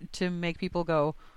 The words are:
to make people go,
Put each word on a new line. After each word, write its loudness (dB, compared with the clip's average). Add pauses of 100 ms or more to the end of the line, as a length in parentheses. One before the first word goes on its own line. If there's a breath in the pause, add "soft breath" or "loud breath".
(120)
to 0
make -2
people 0
go, 4 (220 soft breath)